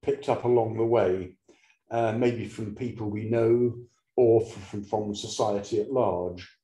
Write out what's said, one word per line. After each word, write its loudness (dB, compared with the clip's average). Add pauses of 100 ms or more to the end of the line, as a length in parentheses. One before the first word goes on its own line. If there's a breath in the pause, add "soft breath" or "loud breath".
picked -4
up 0
along 2
the 2
way, 0 (560 soft breath)
uh, 0
maybe 0
from -8
people -8
we -6 (100)
know 4 (400)
or 6
f-, -10
from, -8
from -4
society -2
at -4
large. -2 (220)